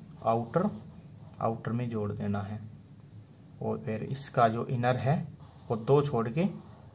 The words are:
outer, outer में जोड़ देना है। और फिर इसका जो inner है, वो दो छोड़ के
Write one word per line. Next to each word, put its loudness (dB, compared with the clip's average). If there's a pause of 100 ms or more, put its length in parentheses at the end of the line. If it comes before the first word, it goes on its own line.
(240)
outer, 2 (720)
outer 0
में -2
जोड़ -2
देना -2
है। -6 (1000)
और -2
फिर -4
इसका 2
जो 0
inner 2
है, 2 (420)
वो 2
दो 6
छोड़ 0
के 2 (480)